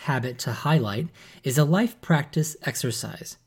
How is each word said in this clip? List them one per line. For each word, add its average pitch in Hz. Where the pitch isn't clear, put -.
habit 127
to 117
highlight 131
is 131
a 151
life 196
practice 156
exercise. -